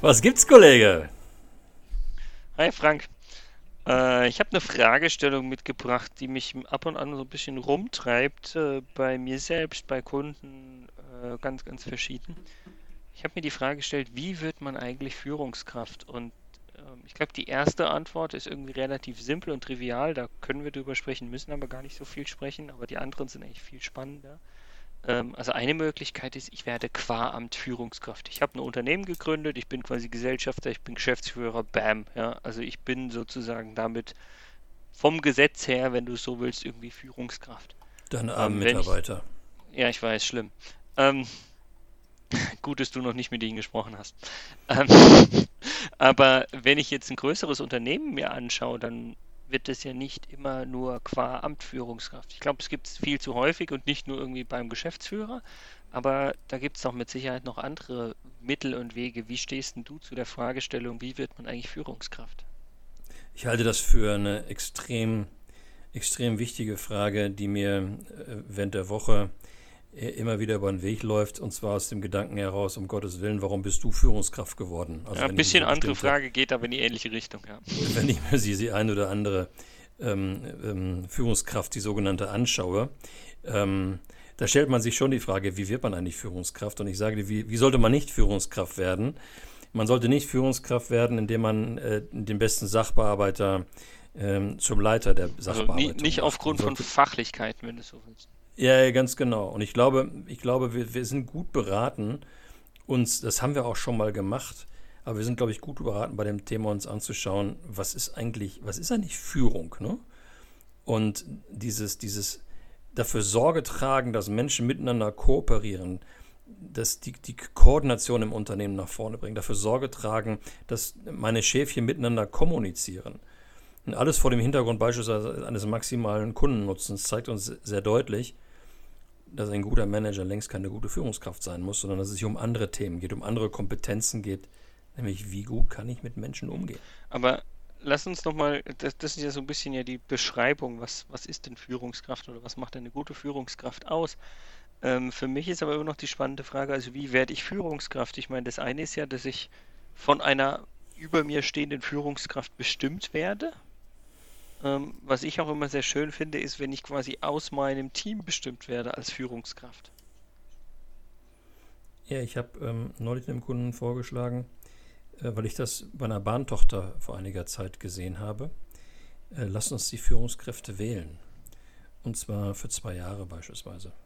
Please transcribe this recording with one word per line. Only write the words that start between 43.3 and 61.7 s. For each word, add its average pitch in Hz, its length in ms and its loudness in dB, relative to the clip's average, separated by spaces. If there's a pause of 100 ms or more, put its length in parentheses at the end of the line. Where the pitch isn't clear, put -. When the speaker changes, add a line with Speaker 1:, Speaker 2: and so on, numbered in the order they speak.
Speaker 2:
mit 113 120 -4
ihnen 110 120 -6
gesprochen 110 420 -6
hast. - 180 -16 (520)
Ähm, 135 200 4
<laughs> - 1120 12
aber 131 540 8
wenn 131 260 4
ich 143 140 -2
jetzt - 180 -6
ein 135 60 -6
größeres 143 460 -2
Unternehmen 139 520 -4
mir - 180 -2
anschaue, 120 480 -4
dann 117 360 -8 (320)
wird 135 200 -4
das 131 160 -6
ja 135 100 -8
nicht 135 380 -10
immer 135 340 -6
nur 127 380 -6
qua 127 380 -2
Amt 151 220 -8
Führungskraft. 120 680 -12
Ich - 60 -18
glaub, 139 200 -2
es - 100 -12
gibt's - 280 -10
viel 143 240 -2
zu 123 140 -6
häufig 160 360 0
und 135 140 -6
nicht 143 220 -4
nur 135 100 -6
irgendwie 127 260 -8
beim 123 260 -6
Geschäftsführer, 214 760 -10 (480)
aber 135 420 0 (140)
da 135 100 -8
gibt's 139 240 -8
doch 127 120 -2
mit 120 180 -8
Sicherheit 127 340 -8
noch 123 140 -10
andere 127 560 -10 (260)
Mittel 131 320 -4
und 120 220 -10
Wege. 120 340 -8
Wie 120 80 -8
stehst - 380 -8
denn 120 80 -12
du 151 160 -16
zu - 160 -16
der 120 100 -6
Fragestellung, 120 760 -8
wie 123 160 -10
wird - 200 -8
man 120 100 -16
eigentlich 120 220 -10
Führungskraft? - 760 -12 (880)